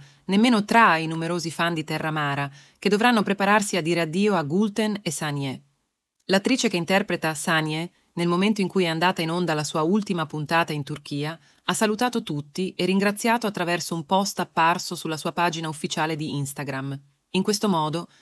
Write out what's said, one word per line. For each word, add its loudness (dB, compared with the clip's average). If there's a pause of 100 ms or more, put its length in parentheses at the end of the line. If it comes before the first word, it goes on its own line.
(260)
nemmeno 4
tra 6
i -2
numerosi -4
fan -2
di -2
Terra -4
Mara, -2 (300)
che 0
dovranno 4
prepararsi 2
a 0
dire 0
addio 2
a 2
Gülten 0
e -6
Saniye. -4 (600)
L'attrice 2
che -2
interpreta 0
Saniye, -2 (240)
nel 0
momento 2
in 0
cui 2
è 0
andata 0
in -2
onda 0
la -2
sua -2
ultima 0
puntata -2
in -4
Turchia, -8 (260)
ha -2
salutato 0
tutti -6
e -2
ringraziato 2
attraverso -4
un -6
post 0
apparso 0
sulla -6
sua -4
pagina -2
ufficiale -4
di -6
Instagram. -6 (320)
In 2
questo 0
modo 0 (140)